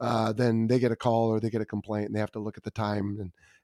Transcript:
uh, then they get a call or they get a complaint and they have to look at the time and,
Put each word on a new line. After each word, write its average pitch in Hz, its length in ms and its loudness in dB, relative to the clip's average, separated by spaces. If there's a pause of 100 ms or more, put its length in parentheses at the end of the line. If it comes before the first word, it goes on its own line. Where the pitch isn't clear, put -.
uh, 113 320 2
then 113 340 2
they 127 120 4
get 117 140 2
a - 40 -2
call 113 320 2
or 110 120 2
they 110 100 -2
get 110 120 -2
a 104 40 -4
complaint 104 400 -4
and 107 80 -6
they 107 60 0
have 107 120 -4
to 110 80 -8
look 107 160 -8
at - 80 -20
the 107 60 -6
time 101 500 -2
and, 90 120 -8 (320)